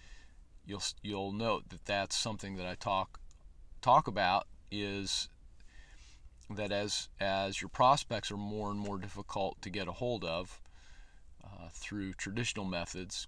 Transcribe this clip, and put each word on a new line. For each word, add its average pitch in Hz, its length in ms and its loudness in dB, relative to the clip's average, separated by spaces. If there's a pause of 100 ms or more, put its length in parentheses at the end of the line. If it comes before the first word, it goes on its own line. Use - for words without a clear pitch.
(640)
you'll 98 140 -6
s-, - 220 -2
you'll 98 320 0
note 107 360 2
that 92 140 -10
that's 101 320 0
something 104 400 -2
that 92 100 -4
I 90 100 -2
talk, - 440 0 (640)
talk 139 260 10
about, 98 400 6 (240)
is 101 560 0 (1200)
that 104 220 -2
as, 104 380 0 (100)
as 98 420 2
your - 80 -6
prospects 127 640 6
are 104 60 -2
more 104 320 -2
and 101 100 0
more 101 180 0
difficult 98 640 -2
to 101 80 -6
get 92 180 -2
a 90 60 -4
hold 120 300 0
of, 85 380 -2 (800)
uh, 90 280 -12
through 98 420 -4
traditional 107 520 -2
methods, 90 640 -2